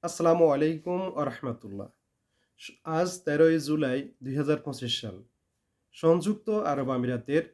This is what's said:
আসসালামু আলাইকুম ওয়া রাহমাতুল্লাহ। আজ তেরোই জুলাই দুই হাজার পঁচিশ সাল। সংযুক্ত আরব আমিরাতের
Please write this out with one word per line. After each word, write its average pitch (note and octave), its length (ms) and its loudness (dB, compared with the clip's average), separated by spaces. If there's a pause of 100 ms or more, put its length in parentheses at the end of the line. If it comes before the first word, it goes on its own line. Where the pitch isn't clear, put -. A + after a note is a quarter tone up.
আসসালামু E3+ 460 4
আলাইকুম D#3+ 460 0 (160)
ওয়া D3 140 -2
রাহমাতুল্লাহ। A2+ 580 -10 (1080)
আজ F3+ 120 0 (160)
তেরোই D#3+ 320 4 (100)
জুলাই C#3+ 320 0 (240)
দুই C3 160 -6
হাজার D3 260 0
পঁচিশ B2 360 -6
সাল। G2+ 140 -10 (800)
সংযুক্ত F3 520 2 (240)
আরব C3+ 260 -2
আমিরাতের B2 460 0 (100)